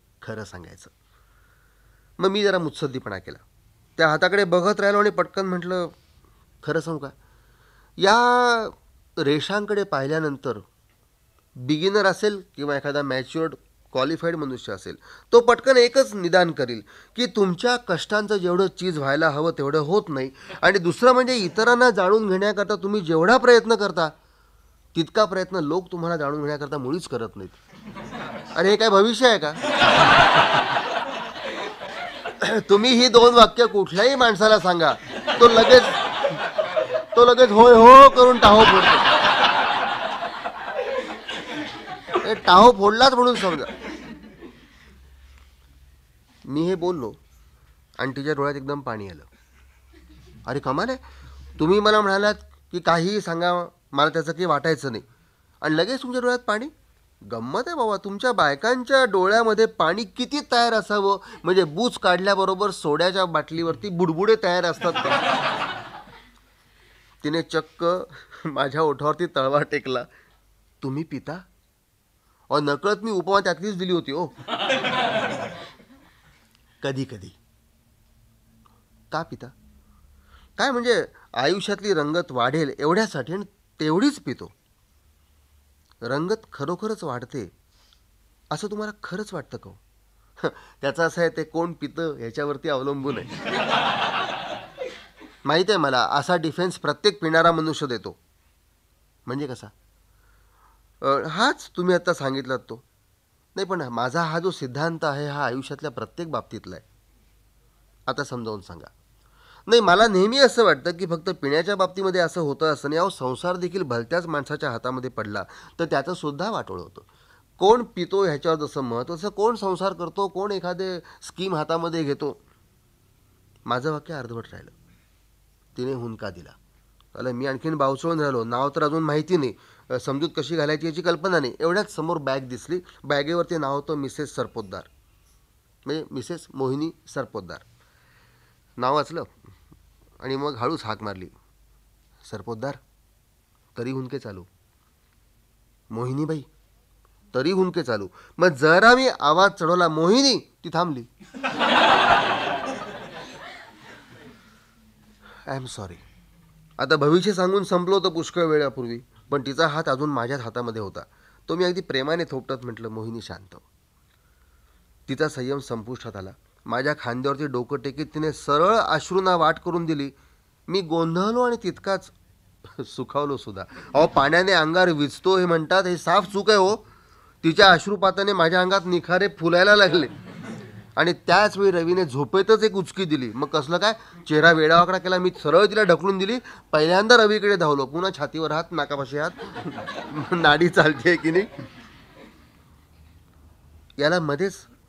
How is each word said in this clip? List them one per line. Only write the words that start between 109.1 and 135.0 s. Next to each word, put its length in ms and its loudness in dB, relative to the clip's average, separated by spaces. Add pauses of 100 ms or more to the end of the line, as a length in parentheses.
नाही, 140 6
मला 260 6
नेहमी 320 2
असं 260 4
वाटतं 260 2
की 160 -6
फक्त 240 -6
पिण्याच्या 460 -2
बाबतीमध्ये 440 -2
असं 200 -2
होतं 320 -2
असं 180 -6
नाही. 80 -2
अहो, 120 0
संसार 460 -6
देखील 260 -6
भलत्याच 440 -6
माणसाच्या 440 -8
हातामध्ये 400 -8
पडला 340 -10 (340)
तर 60 -4
त्याचं 300 -4
सुद्धा 360 -8
वाटोळं 320 -10
होतं. 180 -20 (580)
कोण 240 2
पितो 420 -6
ह्याच्यावर 420 -4
जसं 140 -10
महत्त्व, 360 -8
तसं 120 -10
कोण 260 -2
संसार 380 -6
करतो, 360 -6
कोण 240 -8
एखादे 480 -8
स्कीम 540 -10
हातामध्ये 500 -4
घेतो. 360 -6 (1300)
माझं 260 -4
वाक्य 220 -12
अर्धवट 380 -14
राहिलं. 180 -20 (1080)
तिने 160 -6
हुंदका 380 -10
दिला. 200 -20 (640)
त्याला 200 -8
मी 140 -6
आणखीन 280 -6
बावचळून 460 -2
राहिलो. 240 -2
नाव 240 -4
तर 140 -4
अजून 200 -2
माहिती 340 -2
नाही, 180 -2 (360)
अ, 80 -4
समजूत 380 -6
कशी 200 -6
घालायची 300 -4
याची 160 -8
कल्पना 380 -2
नाही. 200 -6
एवढ्याच 340 -2
समोर 240 -6
बॅग 220 -4
दिसली. 400 -10 (240)
बॅगेवरती 540 -4
नाव 160 -4
होतं 200 -6
मिसेस 400 -10
सरपोतदार, 480 -10 (1040)